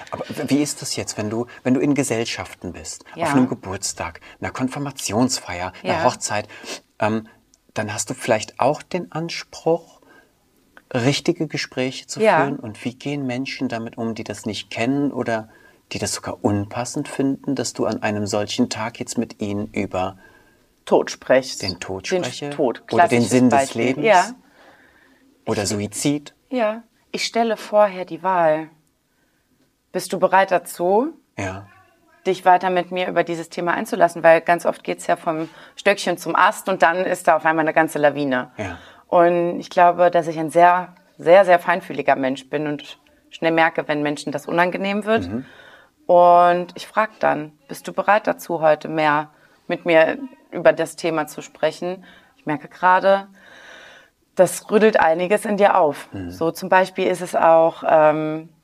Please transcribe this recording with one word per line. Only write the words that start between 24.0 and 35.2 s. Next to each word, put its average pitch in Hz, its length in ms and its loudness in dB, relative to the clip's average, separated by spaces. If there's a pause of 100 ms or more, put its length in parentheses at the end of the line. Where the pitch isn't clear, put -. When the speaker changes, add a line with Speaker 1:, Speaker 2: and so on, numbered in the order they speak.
Speaker 2:
Ja. 202 260 4 (1120)
Speaker 1:
Oder 107 180 -2
Speaker 2:
Ich 92 60 -4
Speaker 1:
Suizid? 110 640 -4 (160)
Speaker 2:
Ja. 226 340 -2 (280)
Ich - 140 -6
stelle 226 320 -2
vorher 190 480 2
die 160 160 -12
Wahl. 160 480 2 (1200)
Bist - 220 -8
du 180 60 -4
bereit 190 320 4
dazu, 190 640 0 (240)
Speaker 1:
Ja. 95 300 -10 (580)
Speaker 2:
dich 185 200 -2
weiter 185 240 6
mit 180 220 -2
mir 180 160 -4
über 170 160 0
dieses 165 260 -8
Thema 170 240 -4
einzulassen? 170 500 0
Weil 165 180 8
ganz 170 240 0
oft - 180 -2
geht's 175 240 -8
ja 175 80 0
vom 160 320 -6 (280)